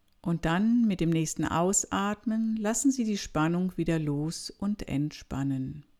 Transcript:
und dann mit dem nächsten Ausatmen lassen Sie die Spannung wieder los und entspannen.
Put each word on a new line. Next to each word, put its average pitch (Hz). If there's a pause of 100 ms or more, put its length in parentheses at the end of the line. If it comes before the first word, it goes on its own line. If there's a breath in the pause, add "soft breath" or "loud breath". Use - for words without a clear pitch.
(220)
und 170
dann 220
mit 196
dem 165
nächsten 160
Ausatmen 208
lassen 220
Sie 262
die 214
Spannung 175
wieder 165
los 151
und -
entspannen. 139 (160)